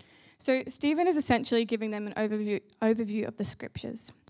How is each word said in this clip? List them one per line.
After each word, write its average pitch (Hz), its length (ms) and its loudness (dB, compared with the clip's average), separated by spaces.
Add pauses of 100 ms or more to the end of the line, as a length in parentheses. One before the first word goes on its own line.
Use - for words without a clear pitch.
(380)
So 262 300 2
Stephen 302 400 2
is 349 80 4
essentially 240 480 2
giving 220 280 -2
them 208 160 -4
an 202 80 -8
overview, 208 440 0 (220)
overview 220 440 2
of 233 120 -6
the 208 80 -2
scriptures, - 680 -8 (180)